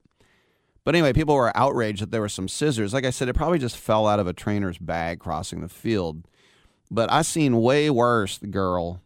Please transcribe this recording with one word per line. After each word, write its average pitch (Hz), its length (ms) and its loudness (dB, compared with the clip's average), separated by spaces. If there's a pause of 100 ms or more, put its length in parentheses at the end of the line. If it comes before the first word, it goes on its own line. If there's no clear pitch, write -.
(840)
But 151 120 0
anyway, 151 180 4
people 151 220 4
were 117 200 2
outraged 110 460 0
that 98 100 -8
there 113 100 0
were 104 80 -2
some 95 180 -6
scissors. 110 460 -2
Like 131 120 0
I 127 40 0
said, 123 200 -4
it 123 60 0
probably 160 240 2
just 123 180 -6
fell 110 300 2
out 104 120 4
of 92 80 0
a 90 60 -4
trainer's 101 440 -4
bag 85 420 -6
crossing 85 420 -8
the 82 80 -10
field. 87 580 -4 (640)
But 107 220 0
I 147 100 4
seen 139 400 2
way 147 280 4
worse, 117 500 2
girl. 90 680 -2